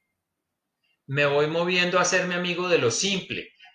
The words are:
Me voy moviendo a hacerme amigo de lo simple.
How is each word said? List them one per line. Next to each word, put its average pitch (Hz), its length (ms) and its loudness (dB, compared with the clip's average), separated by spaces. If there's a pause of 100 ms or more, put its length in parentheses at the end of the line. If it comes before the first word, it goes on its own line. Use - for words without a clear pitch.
(1080)
Me 143 200 0
voy 143 200 4
moviendo 175 520 0
a 180 40 4
hacerme 180 320 0
amigo 175 340 -4
de 165 100 4
lo 123 120 0
simple. 180 600 -4 (240)